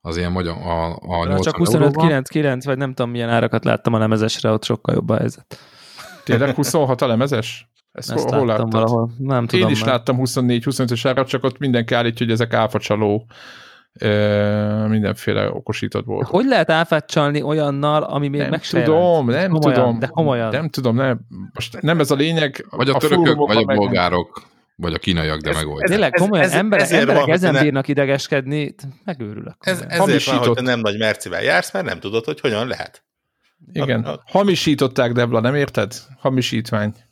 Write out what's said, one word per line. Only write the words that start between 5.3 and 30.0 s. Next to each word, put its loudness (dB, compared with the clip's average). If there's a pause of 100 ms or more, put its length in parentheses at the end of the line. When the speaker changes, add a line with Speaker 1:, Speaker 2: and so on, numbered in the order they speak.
Speaker 3:
Tényleg 2
huszonhat 0
a 0
lemezes? -2 (240)
Ezt -12
Speaker 2:
Ezt -2
Speaker 3:
hol, 0
hol 2
Speaker 2:
láttam 0
Speaker 3:
láttad? 0
Speaker 2:
valahol. 2
Nem -2
tudom 2
Speaker 3:
Én 2
is 0
Speaker 2:
már. 0
Speaker 3:
láttam 0
huszonnégy, 0
huszonötös -2
árat, 0
csak -4
ott -2
mindenki 0
állítja, 0
hogy 2
ezek 0
áfacsaló, 0 (680)
ö, 0
mindenféle 0
okosított -6
volt. -4
Speaker 2:
Hogy 2
lehet 2
áfát 0
csalni 0
olyannal, 0
ami -2
még -4
Speaker 3:
Nem -2
Speaker 2:
meg -4
se -2
Speaker 3:
tudom, 4
Speaker 2:
jelent? 0
Speaker 3:
nem 2
Speaker 2:
Komolyan, 4
Speaker 3:
tudom. 0
Speaker 2:
de -4
komolyan. 0
Speaker 3:
Nem -4
tudom, -2
nem. 0 (340)
Most -12
nem 4
ez 2
a 6
lényeg. 0
Speaker 1:
Vagy 0
a 4
Speaker 3:
A 2
Speaker 1:
törökök, 4
Speaker 3:
fórumokon 4
Speaker 1:
vagy 4
a 0
Speaker 3:
meg 2
Speaker 1:
bolgárok, 0 (340)
vagy -4
a -4
kínaiak, 0
de -6
Speaker 4:
Ez, -2
Speaker 1:
megoldják. -6
Speaker 4:
ez, 2
Speaker 2:
Tényleg, 2
Speaker 4:
ez, 2
Speaker 2:
komolyan, 2
Speaker 4:
ez, 0
Speaker 2:
emberek, 2
Speaker 4:
ezért 2
Speaker 2:
emberek 4
Speaker 4:
van, 2
hogy 4
Speaker 2:
ezen 2
Speaker 4:
ne-, 4
Speaker 2:
bírnak 0
idegeskedni, -2 (300)
megőrülök. -10
Speaker 4:
ez, -4
Speaker 2:
Komolyan. -10
Speaker 4:
ezért -2
van, 4